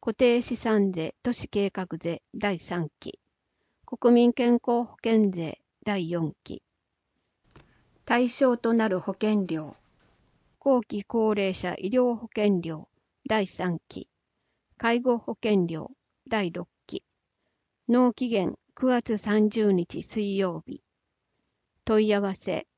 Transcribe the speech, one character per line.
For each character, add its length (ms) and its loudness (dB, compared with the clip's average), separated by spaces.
固 140 -4
定 280 4
資 140 -6
産 340 2
税、 320 -6
都 100 -2
市 140 -8
計 260 -2
画 140 -6
税、 260 -6
第 240 -4
三 400 -6
期。 220 -14
国 260 2
民 200 6
健 220 2
康 300 0
保 160 -20
険 300 2
税、 300 -8
第 260 -4
四 320 -2
期。 180 -14
対 200 2
象 280 2
と 160 -2
な 160 2
る 120 0
保 120 -6
険 320 0
料。 320 -8
後 220 2
期 240 -6
高 300 0
齢 200 0
者 200 -6
医 160 -6
療 240 2
保 200 -12
険 280 2
料、 260 -10
第 200 0
三 400 -4
期。 220 -14
介 220 0
護 180 0
保 160 -8
険 320 2
料、 240 -8
第 240 -2
六 160 -8
期。 180 -10
納 280 4
期 140 -4
限、 280 -2
九 120 -2
月 320 0
三 320 2
十 220 2
日 300 -2
水 360 -4
曜 280 -4
日。 140 -16
問 240 2
い 60 4
合 80 0
わ 120 -2
せ。 320 -6